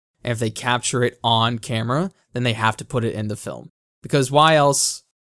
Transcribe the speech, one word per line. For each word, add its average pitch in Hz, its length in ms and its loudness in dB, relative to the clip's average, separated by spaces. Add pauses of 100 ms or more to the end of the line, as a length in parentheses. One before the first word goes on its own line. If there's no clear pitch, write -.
(240)
and 120 80 -4
if 113 60 -4
they 113 120 -2
capture 123 540 -2
it - 200 -2
on 117 340 2
camera, 123 520 -4 (220)
then 123 100 -4
they 120 120 0
have 110 240 0
to 113 60 -14
put 117 200 -2
it 117 100 -2
in 107 140 -6
the 107 80 -6
film. - 320 -12 (340)
Because 135 280 0
why 151 260 6
else, 143 460 2 (200)